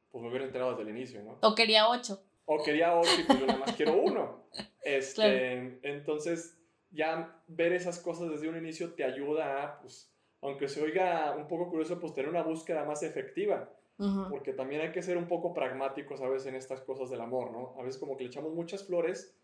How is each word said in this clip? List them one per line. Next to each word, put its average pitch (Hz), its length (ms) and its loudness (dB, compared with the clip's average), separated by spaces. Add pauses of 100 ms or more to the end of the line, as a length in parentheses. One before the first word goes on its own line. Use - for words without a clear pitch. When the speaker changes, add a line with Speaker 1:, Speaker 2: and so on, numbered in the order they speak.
Speaker 1:
Pues 120 140 -10
me 120 60 -6
hubiera 127 160 -2
enterado 127 260 0
desde 110 180 -4
el 107 80 -8
inicio", 120 260 -10
¿no? 110 180 -14
Speaker 2:
O 214 140 8
quería 220 340 6
ocho. 240 340 -2 (220)
Speaker 1:
O 156 180 2
quería 165 340 4
ocho 170 240 6
y - 40 -2
pues 262 160 8
yo 135 60 0
nada 214 120 2
más 233 140 -2
quiero - 260 4
uno. - 520 0
Speaker 2:
<laughs> - 300 -14
Speaker 1:
Este, 139 400 0
Speaker 2:
Claro. 127 640 4
Speaker 1:
entonces, 151 760 -4 (320)
ya 165 600 -4
ver 170 240 2
esas 175 260 -2
cosas 170 320 -4
desde 151 160 -4
un 165 100 -4
inicio 165 360 -8
te 147 100 -4
ayuda 139 580 -2
a, 147 200 -8
pues, - 280 -20 (320)
aunque 139 280 -4
se 147 120 -4
oiga 160 540 2
un 151 140 -8
poco 175 200 -2
curioso, 170 300 -2
pues 165 140 -6
tener 135 160 -2
una 170 140 2
búsqueda 160 420 -2
más 151 180 -2
efectiva. 170 680 -2 (280)
Speaker 2:
Ujú. 196 320 0
Speaker 1:
Porque 135 240 -4
también 135 280 -4
hay 170 120 -2
que 180 100 -2
ser 180 140 0
un 170 100 -2
poco 170 260 0
pragmáticos 135 680 -4
a 131 80 0
veces 135 180 0
en 131 80 -6
estas 131 260 -8
cosas 131 280 -6
del 123 100 -6
amor, 117 320 -4
¿no? 120 260 -10
A 127 60 -10
veces 127 160 -6
como 139 160 -6
que 131 80 -6
le 123 60 -8
echamos 151 240 -6
muchas 170 340 -6
flores 175 560 -2